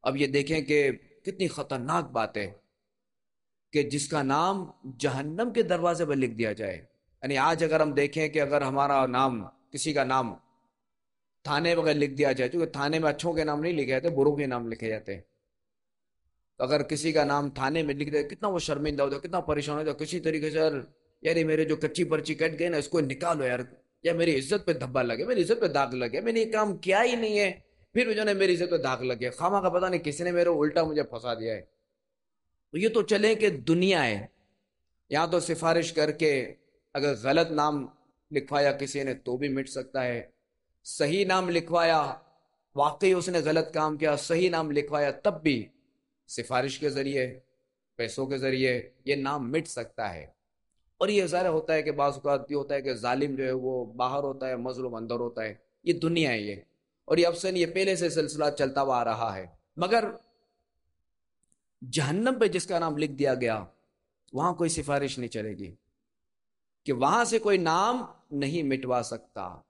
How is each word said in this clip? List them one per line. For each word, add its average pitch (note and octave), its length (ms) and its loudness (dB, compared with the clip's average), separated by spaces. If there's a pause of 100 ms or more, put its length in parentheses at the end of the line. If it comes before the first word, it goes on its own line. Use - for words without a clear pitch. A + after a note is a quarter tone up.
اب C3+ 140 0
یہ C#3 100 2
دیکھیں C#3+ 360 0
کہ C#3+ 280 4 (360)
کتنی F#3+ 220 -2
خطرناک D3 560 -4
بات A#2 320 -4
ہے G2 140 -4 (1200)
کہ D3 100 4
جس C#3+ 260 -2
کا D3+ 140 0
نام E3+ 480 0 (280)
جہنم D3+ 560 -2
کے A#3 80 4
دروازے E3+ 420 0
پر D3 120 0
لکھ B2 180 0
دیا A2 180 -2
جائے۔ G2 320 -8 (380)
یعنی C3+ 160 -2
آج D#3+ 260 2
اگر D#3 160 2
ہم D3+ 120 2
دیکھیں C#3+ 360 0
کہ D3 120 0
اگر C#3+ 220 2
ہمارا C3+ 440 2
نام، B2 380 0 (260)
کسی D3+ 220 -4
کا C#3 120 2
نام B2+ 300 0 (1080)
تھانے D#3 320 0
وغیرہ D#3 220 4
لکھ C#3+ 160 2
دیا C#3 200 2
جائے، B2 180 0
کیونکہ E3 200 -2
تھانے D3 280 -2
میں D#3 120 2
اچھوں E3 220 -2
کے D#3 120 0
نام D3 160 -2
نہیں E3+ 120 -2
لکھے C#3+ 140 0
جاتے، C3 220 0
بروں C#3+ 280 4
کے C#3+ 100 -2
نام A#2+ 220 -4
لکھے A2+ 200 -6
جاتے G#2 260 -6
ہیں، - 80 -12 (1300)
تو B2+ 80 -2
اگر D3 180 0
کسی D3+ 300 -2
کا D3+ 120 4
نام C#3+ 260 0
تھانے C#3+ 320 -2
میں C#3+ 120 -2
لکھ D3 160 -6
دے D3 120 0
کتنا G3+ 260 -6
وہ F3+ 100 -2
شرمندہ D3 440 -2
ہوتا C#3 140 0
ہے، C#3 40 -8
کتنا F3 200 -4
پریشان D3 380 -4
ہوتا D#3 120 -2
ہے، D3+ 140 -6
کسی E3+ 160 -6
طریقے D#3 300 -2
سے، D#3 80 -2
"یار، D#3 140 4 (500)
یار، E3 140 2
یہ D#3+ 80 2
میرے D#3 200 2
جو D3+ 120 2
کچی D#3+ 280 -2
پرچی D3+ 300 -2
کٹ D#3+ 240 -2
گئے F3 100 0
نا، E3 80 0
اس C#3+ 120 -2
کو E3 120 2
نکالو C#3+ 440 -2
یار، B2 160 -2 (420)
یا E3+ 100 2
میری E3 260 2
عزت D3 280 -2
پہ E3+ 60 2
دھبا B2+ 300 0
لگے، A#2+ 220 -2
میری A3+ 180 2
عزت A3+ 180 2
پہ G#3 60 2
داغ C#3 240 2
لگے، B2 300 -2
میں A3+ 120 -2
نے A3+ 80 2
یہ A3+ 120 0
کام G#3+ 240 2
کیا F#3+ 280 2
ہی B3 120 2
نہیں G#3+ 220 0
ہے، G3 140 2 (400)
پھر A#3+ 140 2
بھی A3 80 0
جو G#3+ 140 0
ہے G3+ 60 2
میری F#3+ 200 4
عزت A2 160 0
پہ E3+ 60 2
داغ C3 260 0
لگے، B2 280 -2
خواہ E3+ 200 0
مخواہ F#3+ 200 2
پتہ F3+ 160 2
نہیں F3+ 140 0
کس D3 200 -6
نے F3 100 -2
میرے F3 180 4
الٹا D3+ 340 2
مجھے D3+ 200 0
پھنسا A#2 320 -6
دیا A2+ 200 -4
ہے۔" F#2+ 60 -8 (1120)
تو D3+ 80 -6
یہ G#3+ 100 2
تو A3 140 2
چلیں G#3+ 320 4
کہ G#3+ 160 2
دنیا E3 560 2
ہے، G#2 200 -2 (840)
یہاں D#3 160 2
تو E3+ 140 2
سفارش E3 520 0
کر D3+ 200 2
کے D3 420 0 (400)
اگر C#3+ 280 0
غلط D#3 280 2
نام D3 360 0 (440)
لکھوایا C#3+ 420 2
کسی C#3 300 -4
نے C3 120 -4
تو B2 220 -6
بھی C#3+ 120 -4
مٹ C3+ 200 -4
سکتا C3 360 -6
ہے، A#2+ 260 -6 (540)
صحیح F3 420 0
نام F#3 220 2
لکھوایا، E3 640 2 (640)
واقعی D3+ 360 4
اس F3 160 2
نے F3 100 0
غلط D#3 360 0
کام D#3 220 0
کیا، D3 200 2
صحیح E3+ 340 2
نام D#3+ 200 -2
لکھوایا، D3 400 0
تب D#3+ 320 -2
بھی B2+ 260 0 (580)
سفارش B2+ 520 -2
کے D3 120 0
ذریعے، C3 500 -2 (560)
پیسوں A#2+ 300 -4
کے C3+ 120 -4
ذریعے C3 520 0 (140)
یہ C#3 100 0
نام C#3 380 -2
مٹ D#3+ 160 -2
سکتا A2 460 -6
ہے۔ D2+ 120 -12 (720)
اور F#3+ 100 2
یہ G3+ 180 4
ظاہر F3 200 0
ہوتا D#3+ 280 2
ہے D#3 80 2
کہ D3+ 80 -2
بعض C#3+ 240 2
اوقات C#3 360 -2
یہ D3 60 -2
ہوتا C#3+ 180 -2
ہے C#3 80 -2
کہ C3 120 -2
ظالم C3 400 0
جو C3 100 -2
ہے B2+ 80 0
وہ B2+ 320 -2
باہر B2 380 -2
ہوتا C3+ 260 -6
ہے، B2+ 80 -4
مظلوم B2 380 -6
اندر A2+ 200 -6
ہوتا A#2+ 280 -4
ہے، G#2+ 120 -6 (300)
یہ E3+ 80 2
دنیا D#3+ 380 2
ہے A2+ 100 0
یہ، G#2 160 -6 (480)
اور D#3+ 120 4
یہ E3+ 100 6
اب E3+ 100 0
سے F#3+ 140 -2
نہیں، F3+ 120 0
یہ E3+ 120 0
پہلے F#3+ 220 2
سے E3+ 120 0
سلسلہ D3+ 360 0 (140)
چلتا C#3 240 0
ہوا B2+ 180 2
آ A#2 40 0
رہا A2 320 -2
ہے، F#2 100 -10 (300)
مگر G#3 280 2 (1900)
جہنم F3+ 480 0
پہ G#3+ 80 4
جس F3 180 -2
کا F3 120 -2
نام D#3+ 200 -2
لکھ D3+ 140 -2
دیا C#3 220 0
گیا A2+ 300 -2 (680)
وہاں E3+ 220 0
کوئی E3+ 160 0
سفارش C#3+ 480 -2
نہیں A#2+ 100 -6
چلے A2 240 -8
گی، F2+ 220 -12 (1080)
کہ C#3+ 80 -2
وہاں D3+ 320 4
سے A3+ 140 0
کوئی G#3 200 4
نام F#3+ 460 2 (260)
نہیں D3 320 -2
مٹوا C3 420 0
سکتا۔ F#2 640 -12